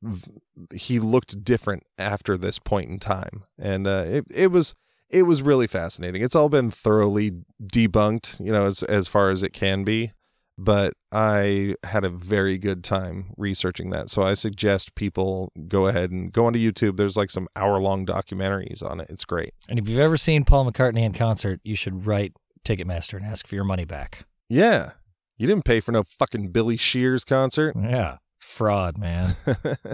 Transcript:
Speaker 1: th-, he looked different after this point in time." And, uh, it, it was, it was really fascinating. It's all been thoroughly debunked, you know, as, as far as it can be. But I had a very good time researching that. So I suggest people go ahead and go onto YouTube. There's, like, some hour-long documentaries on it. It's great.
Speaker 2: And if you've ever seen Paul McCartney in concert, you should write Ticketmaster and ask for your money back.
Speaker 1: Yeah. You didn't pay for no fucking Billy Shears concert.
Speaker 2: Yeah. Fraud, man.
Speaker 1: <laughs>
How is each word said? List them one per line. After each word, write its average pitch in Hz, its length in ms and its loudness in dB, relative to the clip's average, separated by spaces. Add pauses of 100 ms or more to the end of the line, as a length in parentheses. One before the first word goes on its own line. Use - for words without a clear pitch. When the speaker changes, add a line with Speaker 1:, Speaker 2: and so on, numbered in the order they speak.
Speaker 1:
th-, 104 220 -10 (560)
he 123 180 -2
looked 110 460 0
different 107 380 0 (160)
after 101 380 -2
this 92 220 -4
point - 320 -4
in 95 80 -8
time." 98 440 -6 (160)
And, 98 280 -2
uh, 95 200 0
it, 123 180 -2 (100)
it 185 160 4
was, 175 240 2 (360)
it 185 120 6
was 170 200 4
really 135 240 4
fascinating. 90 560 -4
It's 127 140 2
all 151 120 6
been 135 220 2
thoroughly 104 640 2 (300)
debunked, 107 840 2
you 104 80 -2
know, 101 140 4
as, 98 180 -2
as 98 240 0
far 98 220 4
as 95 120 0
it 95 100 -4
can 98 320 -2
be. 110 280 -2 (460)
But 101 340 2 (180)
I 101 640 2 (100)
had 101 200 -2
a 92 60 -2
very 95 480 0
good 92 260 -4
time 92 540 -4
researching 92 520 -4
that. 85 200 -6
So 104 120 0
I 95 120 2
suggest 101 600 0
people 95 560 -4 (160)
go 95 200 2
ahead 92 240 0
and 92 200 -6
go 117 160 2
onto 117 120 2
YouTube. 107 400 0
There's, 101 180 0
like, 101 140 0
some 92 260 -6
hour-long 98 480 0
documentaries 95 840 -6
on - 120 -8
it. 82 100 -12
It's - 140 -12
great. - 300 -6 (140)
Speaker 2:
And 117 100 -2
if 104 100 -4
you've 113 100 0
ever 156 200 4
seen 151 260 2
Paul 135 260 6
McCartney 117 340 2
in 104 100 -2
concert, 107 500 -2
you 107 100 -6
should 95 320 -6
write 101 280 -2 (320)
Ticketmaster 90 500 -4
and 95 80 -10
ask 104 220 -6
for - 80 -10
your 98 100 -2
money 92 220 -2
back. 71 380 -12 (240)
Speaker 1:
Yeah. 156 420 4 (480)
You 110 100 -2
didn't 196 160 2
pay 117 160 4
for - 100 -4
no 110 140 4
fucking 104 480 -4
Billy 113 240 2
Shears 127 480 0
concert. 135 500 0
Speaker 2:
Yeah. 107 440 -2 (200)
Fraud, 98 600 -2
man. 90 360 -2 (120)
Speaker 1:
<laughs> 127 180 -2 (300)